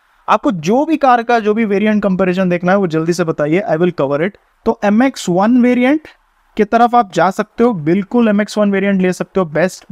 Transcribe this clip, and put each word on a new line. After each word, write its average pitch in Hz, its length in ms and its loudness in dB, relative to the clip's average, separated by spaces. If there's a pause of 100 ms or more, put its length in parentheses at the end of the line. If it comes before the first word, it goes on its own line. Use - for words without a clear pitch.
(280)
आपको 214 240 0
जो 196 340 0
भी 311 100 0
कार 247 260 2
का 233 160 0
जो 214 160 0
भी 226 100 0
वेरिएंट 208 380 0
कंपैरिजन 185 460 0
देखना 180 240 0
है 202 60 2
वो 196 80 0
जल्दी 160 260 -2
से 175 120 -2
बताइए, 156 460 0
I 160 60 0
will 175 240 0
cover 143 200 -2
it। 190 160 -4 (300)
तो 226 180 -2
एमएक्स 226 440 0
वन 214 340 2
वेरिएंट 247 460 0 (480)
की 214 80 2
तरफ 233 300 2
आप 226 180 2
जा 175 180 2
सकते - 340 -4
हो, 247 80 2
बिल्कुल 196 560 0
एमएक्स 208 300 -2
वन 202 140 2
वेरिएंट 196 300 0
ले 185 100 0
सकते - 280 -4
हो, 180 60 0
बेस्ट 160 460 -4